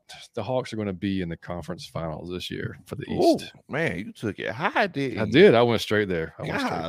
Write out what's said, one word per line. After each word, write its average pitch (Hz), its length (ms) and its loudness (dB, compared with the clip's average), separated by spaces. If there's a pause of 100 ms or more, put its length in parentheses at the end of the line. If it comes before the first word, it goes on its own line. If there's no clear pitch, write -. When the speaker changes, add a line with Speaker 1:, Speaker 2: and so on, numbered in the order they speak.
(340)
Speaker 1:
The 113 80 -6
Hawks 127 300 -4
are 113 40 -8
gonna 104 160 -2
be 95 300 -2
in 85 60 -4
the 82 100 -6
conference 87 480 -10
finals 82 440 -8
this 90 200 -8
year - 340 -8
for - 120 -12
the - 140 -10
Speaker 2:
Ooh, 320 240 4
Speaker 1:
East. - 180 -6 (160)
Speaker 2:
man, 131 300 -2
you - 140 -10
took - 260 -6
it - 140 -4
high, 202 340 -2
didn't 131 320 -4
Speaker 1:
I 110 60 -2
Speaker 2:
you? 107 80 -2
Speaker 1:
did. 165 220 10
I 117 80 8
went 117 180 4
straight 104 280 2
there. 80 300 -2
I - 40 -10
went - 180 -4
straight - 100 -2
there. 85 180 -4